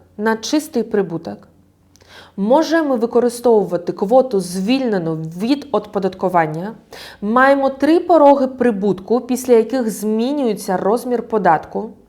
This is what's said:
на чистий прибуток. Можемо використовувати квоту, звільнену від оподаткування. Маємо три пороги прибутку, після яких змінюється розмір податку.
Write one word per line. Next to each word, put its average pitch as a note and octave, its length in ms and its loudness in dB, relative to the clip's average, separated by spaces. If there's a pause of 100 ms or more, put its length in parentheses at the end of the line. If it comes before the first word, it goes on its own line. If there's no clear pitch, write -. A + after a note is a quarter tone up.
(180)
на A3 200 -2
чистий D4 460 -4
прибуток. G3+ 640 -4 (920)
Можемо C#4+ 560 2
використовувати A3+ 960 0
квоту, A3 480 2
звільнену F#3+ 760 -2
від F3+ 560 -4
оподаткування. F#3 1000 -2 (480)
Маємо C4+ 480 4
три D4 300 2
пороги C#4+ 480 4
прибутку, G#3+ 720 0
після B3 320 0
яких A3+ 360 2
змінюється G#3+ 880 -2
розмір A3+ 500 -2
податку. G3 640 0 (200)